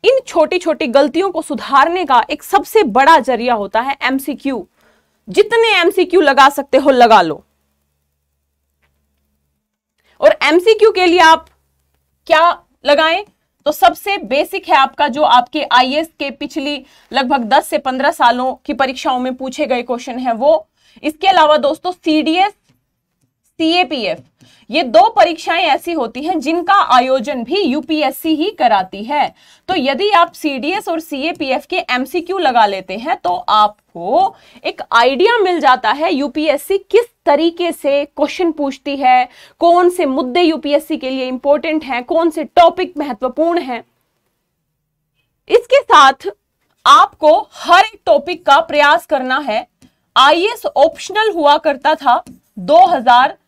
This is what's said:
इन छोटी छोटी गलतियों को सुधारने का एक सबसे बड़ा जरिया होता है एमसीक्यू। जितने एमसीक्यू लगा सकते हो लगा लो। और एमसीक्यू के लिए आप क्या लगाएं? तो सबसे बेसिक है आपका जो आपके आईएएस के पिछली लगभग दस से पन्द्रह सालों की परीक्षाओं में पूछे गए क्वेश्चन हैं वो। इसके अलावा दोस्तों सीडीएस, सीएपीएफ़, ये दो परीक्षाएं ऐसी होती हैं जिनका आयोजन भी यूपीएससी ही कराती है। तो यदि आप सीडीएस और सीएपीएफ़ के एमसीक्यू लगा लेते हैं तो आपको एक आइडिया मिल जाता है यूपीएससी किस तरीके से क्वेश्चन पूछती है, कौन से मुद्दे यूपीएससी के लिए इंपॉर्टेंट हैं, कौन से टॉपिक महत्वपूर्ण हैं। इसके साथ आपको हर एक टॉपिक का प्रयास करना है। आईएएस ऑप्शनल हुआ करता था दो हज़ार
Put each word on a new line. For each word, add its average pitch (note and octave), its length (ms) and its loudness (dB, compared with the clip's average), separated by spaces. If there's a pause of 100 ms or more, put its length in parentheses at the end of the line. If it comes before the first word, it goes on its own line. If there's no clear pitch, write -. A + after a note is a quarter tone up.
इन C5 180 2
छोटी E4 360 -2
छोटी D#4+ 300 -4
गलतियों D4 420 0
को E4 120 -8
सुधारने D#4 600 0
का C4 260 2
एक D4+ 140 -8
सबसे - 400 0
बड़ा C#4 360 4
जरिया A#3+ 340 -2
होता G#3 260 -4
है C4+ 220 -6
एमसीक्यू। C4+ 640 -6 (640)
जितने A4 480 2
एमसीक्यू F4+ 440 2
लगा C4+ 300 6
सकते C4+ 280 -2
हो C#4 140 2
लगा A3+ 300 6
लो। D#3+ 200 -4 (2750)
और D4+ 240 0
एमसीक्यू G4 480 2
के F#4 140 0
लिए F4 140 2
आप D#4+ 280 4 (800)
क्या E4 200 2 (380)
लगाएं? D#4+ 400 0 (420)
तो D4+ 60 -2
सबसे F#4+ 460 0
बेसिक C#4+ 500 -6
है E4 80 2
आपका C4+ 320 0
जो C#4 160 -4
आपके B3 380 0 (100)
आईएएस C4 360 0 (100)
के C#4 140 -8
पिछली C#4+ 520 -10 (280)
लगभग C4 340 -2
दस C4 200 2
से D4+ 140 -4
पन्द्रह C4 320 -2
सालों B3 440 0
की - 180 -10
परीक्षाओं C4 440 -4
में B3+ 180 -6
पूछे C4 300 -6
गए A#3+ 160 -4
क्वेश्चन B3 360 -8
हैं B3+ 160 -4
वो। D4+ 340 0 (340)
इसके D4+ 260 -4
अलावा D#4 300 4
दोस्तों D#4 340 -4
सीडीएस, D#4+ 600 0 (1080)
सीएपीएफ़, D#4+ 600 -2 (500)
ये C#4 140 -2
दो D#4+ 260 4
परीक्षाएं F4 540 0
ऐसी D4+ 280 -2
होती B3+ 300 -6
हैं E4+ 180 -4
जिनका E4+ 340 0 (200)
आयोजन C4 500 0
भी E4 160 -4
यूपीएससी D4+ 720 -4
ही E4 180 -4
कराती G3+ 520 -2
है। C4 300 -4 (340)
तो F#4 80 -2
यदि C#4 360 -2
आप E4+ 220 2
सीडीएस D4+ 540 -6
और E4 120 -4
सीएपीएफ़ D4 680 -6
के F4+ 100 -6 (140)
एमसीक्यू E4 480 -4
लगा B3 280 2
लेते F#3+ 300 -6
हैं D4+ 220 -6
तो F4+ 120 -6
आपको G#3+ 1040 -2 (300)
एक - 180 -8 (120)
आइडिया C#4 440 2
मिल F4+ 220 0
जाता B3+ 320 2
है D#4 220 -2
यूपीएससी D4 640 -4
किस A#4 260 0 (200)
तरीके E4+ 460 0
से C#4+ 340 -2
क्वेश्चन D4+ 460 -4
पूछती C#4 440 -8
है, B3+ 320 0 (320)
कौन F4 300 4
से F4 160 -2
मुद्दे C4 360 -2
यूपीएससी D4+ 540 -2
के C4 140 -8
लिए C4 180 -6
इंपॉर्टेंट D4+ 560 -2
हैं, B3 200 -8
कौन E4 260 -2
से D#4 160 -8
टॉपिक F4+ 520 2
महत्वपूर्ण D4 600 -4
हैं। B3+ 220 -10 (1700)
इसके B4 320 2
साथ C#4+ 480 2 (540)
आपको D#4 520 4 (180)
हर F4 300 2
एक A4 220 -10
टॉपिक E4+ 400 -2
का C#4+ 160 4
प्रयास D4 440 0
करना C4 340 -4
है। A3+ 260 -6 (500)
आईएएस E4+ 520 2
ऑप्शनल G#4+ 640 -2
हुआ D4 260 2
करता D#4 380 -2
था C#4+ 260 0 (380)
दो D#4 260 4
हज़ार C4 500 2 (120)